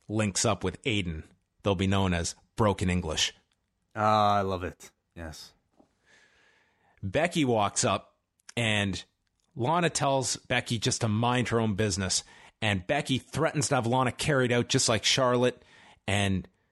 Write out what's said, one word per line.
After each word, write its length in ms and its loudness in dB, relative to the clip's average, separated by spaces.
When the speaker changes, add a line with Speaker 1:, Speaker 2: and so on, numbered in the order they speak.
Speaker 1:
links 360 -2
up 180 0
with 180 -4
Aiden, 420 -4
they'll 140 0
be 100 0
known 300 2
as 180 -4
Broken 340 2
English. 440 -2
Speaker 2:
Ah, 420 4
I 40 2
love 220 -4
it. 260 -10
Yes. 360 -14
Speaker 1:
Becky 420 0
walks 380 2
up, 320 -2
and 480 0
Lana 340 0
tells 480 0
Becky 420 -2
just 220 -2
to 60 0
mind 420 0
her 100 0
own 160 0
business, 480 -2
and 260 0
Becky 300 -2
threatens 520 -2
to 60 2
have 120 0
Lana 240 0
carried 400 0
out 180 0
just 180 2
like 160 2
Charlotte, 600 2
and 400 0